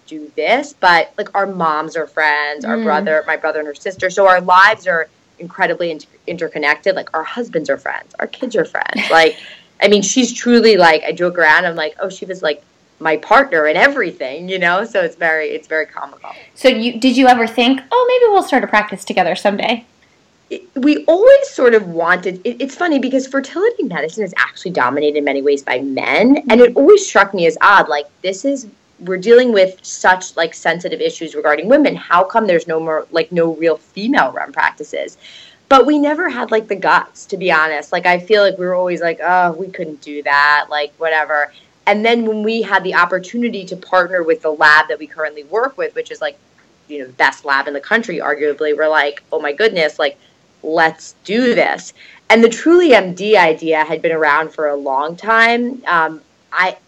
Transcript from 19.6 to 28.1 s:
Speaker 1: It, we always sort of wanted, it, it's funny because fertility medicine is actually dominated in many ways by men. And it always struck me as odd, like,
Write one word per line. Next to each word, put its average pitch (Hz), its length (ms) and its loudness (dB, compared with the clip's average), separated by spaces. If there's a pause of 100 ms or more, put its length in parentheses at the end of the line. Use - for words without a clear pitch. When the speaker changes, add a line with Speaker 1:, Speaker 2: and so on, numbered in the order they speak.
Speaker 1:
It, - 140 -12 (100)
we 294 300 0
always 523 460 6
sort 247 240 2
of 208 120 2
wanted, 180 580 -2
it, 240 160 -6
it's 269 140 -8
funny 330 240 -2
because 262 300 -2
fertility 349 560 -2
medicine 170 400 -6
is 180 120 -10
actually - 360 -4
dominated 143 460 0
in 143 60 -2
many 139 180 -2
ways 143 200 0
by 127 160 -4
men. 139 720 0
And 233 100 6
it 240 140 6
always 359 320 6
struck 294 260 2
me 175 140 0
as 165 140 0
odd, 185 280 6
like, 147 180 -4 (160)